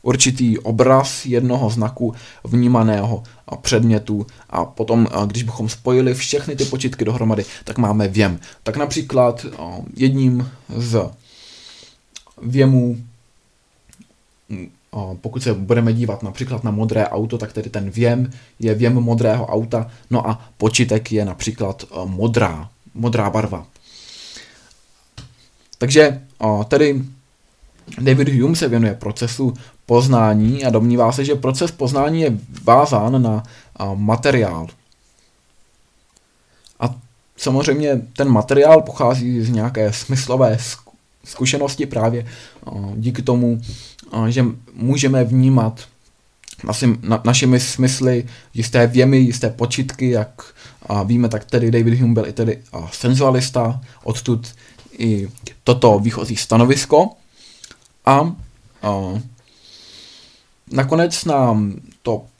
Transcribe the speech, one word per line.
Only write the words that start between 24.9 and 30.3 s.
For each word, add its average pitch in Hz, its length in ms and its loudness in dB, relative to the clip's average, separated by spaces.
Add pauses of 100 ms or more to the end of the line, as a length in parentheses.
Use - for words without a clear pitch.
Takže, 135 420 4 (200)
a, 107 240 0
tedy 139 380 2 (960)
David 135 300 2
Hume 135 280 2
se 160 120 0
věnuje 113 260 2
procesu 117 600 -4 (320)
poznání 120 800 4